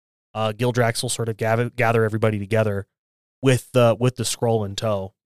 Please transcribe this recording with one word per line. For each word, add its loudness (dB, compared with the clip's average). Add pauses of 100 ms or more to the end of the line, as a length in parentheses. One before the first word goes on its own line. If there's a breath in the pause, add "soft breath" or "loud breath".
(340)
uh, -2
Gildrax 0
will -6
sort -6
of -6
gather, 0
gather 2
everybody 0
together -2 (560)
with 2
the, 4
with 0
the -4
scroll 0
in -8
tow. -6 (180)